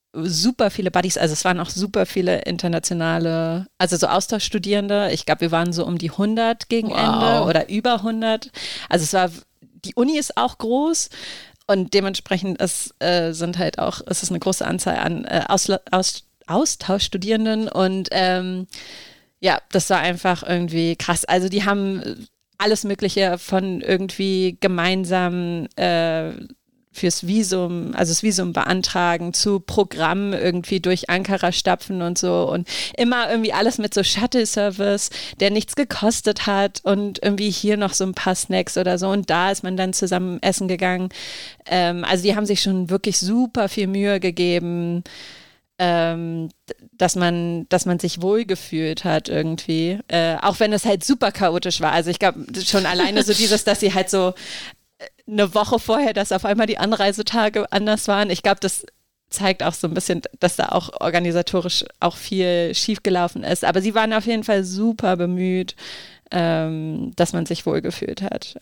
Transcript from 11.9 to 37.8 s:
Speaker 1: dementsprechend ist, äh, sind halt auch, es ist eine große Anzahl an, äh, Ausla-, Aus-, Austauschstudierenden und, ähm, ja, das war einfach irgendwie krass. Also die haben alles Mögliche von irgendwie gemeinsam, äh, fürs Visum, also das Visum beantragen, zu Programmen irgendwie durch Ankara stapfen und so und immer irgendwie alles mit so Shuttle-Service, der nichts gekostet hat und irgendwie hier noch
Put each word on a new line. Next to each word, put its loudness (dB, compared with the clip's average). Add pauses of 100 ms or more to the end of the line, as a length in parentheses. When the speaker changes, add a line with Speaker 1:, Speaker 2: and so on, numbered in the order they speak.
Speaker 1:
dementsprechend -2
ist, -4
äh, 2
sind -4
halt -2
auch, -2
es -4
ist -6
eine -2
große -2
Anzahl -2
an, -2
äh, 0
Ausla-, 0
Aus-, 0 (220)
Austauschstudierenden 0
und, 0
ähm, 0 (760)
ja, 2 (100)
das 0
war 4
einfach 0
irgendwie 0
krass. -2
Also 2
die 0
haben -2 (300)
alles 2
Mögliche 0
von -2
irgendwie 0
gemeinsam, 0
äh, 0 (580)
fürs -2
Visum, 0
also 0
das 0
Visum 2
beantragen, 0
zu 0
Programmen 0
irgendwie 0
durch 0
Ankara 0
stapfen 0
und -2
so 2
und -2 (300)
immer 2
irgendwie 2
alles 2
mit -2
so 4
Shuttle-Service, 0 (280)
der 4
nichts 0
gekostet 0
hat 2
und 0
irgendwie 2
hier 2
noch 0